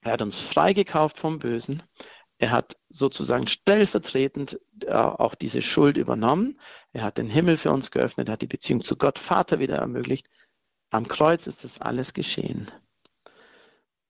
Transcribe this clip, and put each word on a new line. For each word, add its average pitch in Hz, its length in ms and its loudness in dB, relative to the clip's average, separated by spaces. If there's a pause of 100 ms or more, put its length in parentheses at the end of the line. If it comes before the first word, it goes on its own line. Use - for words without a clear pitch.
Er 117 100 -2
hat 117 100 0
uns 104 160 -4
freigekauft 170 800 2
vom 160 200 -4
Bösen. 123 440 -4 (560)
Er 117 120 0
hat - 260 0 (120)
sozusagen 135 580 -2
stellvertretend, 143 1120 0 (260)
äh, - 80 -2
auch 113 420 2
diese 127 280 -4
Schuld 147 340 4
übernommen. 127 640 0 (320)
Er 113 100 -8
hat 107 160 -4
den 117 100 -2
Himmel 160 280 4
für 151 140 0
uns 135 200 0
geöffnet, 123 380 0
hat 113 140 -4
die 120 60 -4
Beziehung - 320 -2
zu - 160 -2
Gott 143 220 2
Vater - 400 0
wieder 135 180 0
ermöglicht. 127 520 -4 (600)
Am 113 180 -2
Kreuz 160 380 2
ist - 180 -12
das - 160 -16
alles 123 340 -6
geschehen. - 560 -6 (1400)